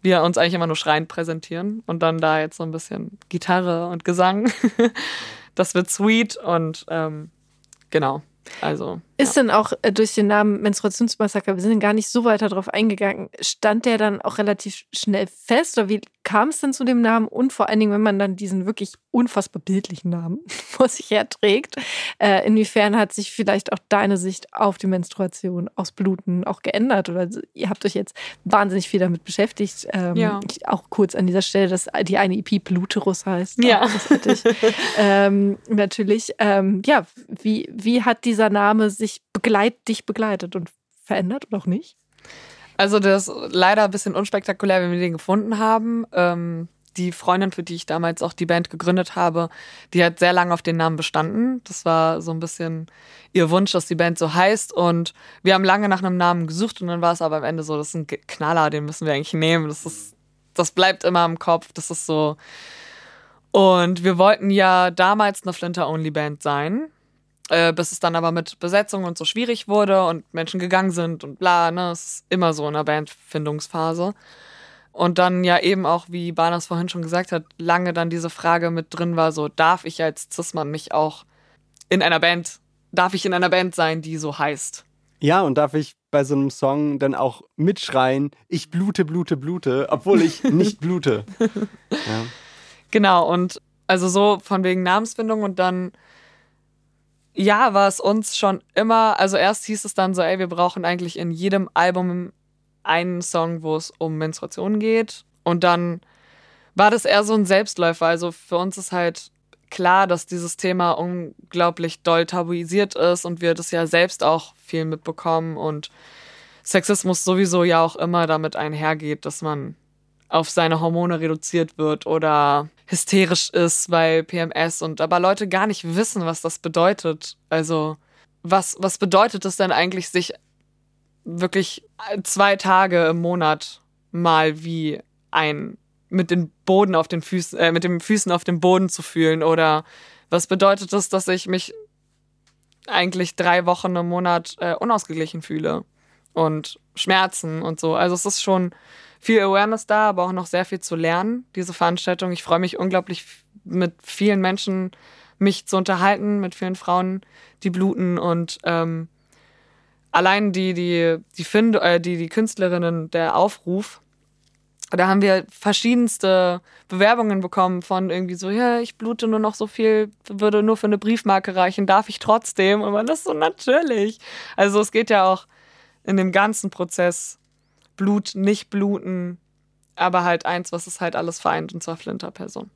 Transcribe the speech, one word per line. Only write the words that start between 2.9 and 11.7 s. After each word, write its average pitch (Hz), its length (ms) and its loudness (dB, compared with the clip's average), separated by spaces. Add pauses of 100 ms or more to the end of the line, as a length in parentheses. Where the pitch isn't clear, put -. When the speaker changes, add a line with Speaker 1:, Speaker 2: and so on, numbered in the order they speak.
Speaker 1:
Gitarre 175 600 -2
und 175 180 -8
Gesang. 185 500 2
<laughs> - 960 -2
Das 180 200 -2
wird 180 160 0
sweet 220 480 0
und, 165 500 -2
ähm, 160 420 -6 (600)
genau. 143 320 0 (380)
Also, 156 400 -6 (160)
Speaker 2:
Ist - 200 2
Speaker 1:
ja. 277 60 4
Speaker 2:
denn 226 80 2
auch, 214 220 2 (100)
äh, 226 100 2
durch 214 220 0
den 208 120 2
Namen 208 340 2
Menstruationsmassaker, 208 960 -2
wir 180 60 -6
sind 220 180 2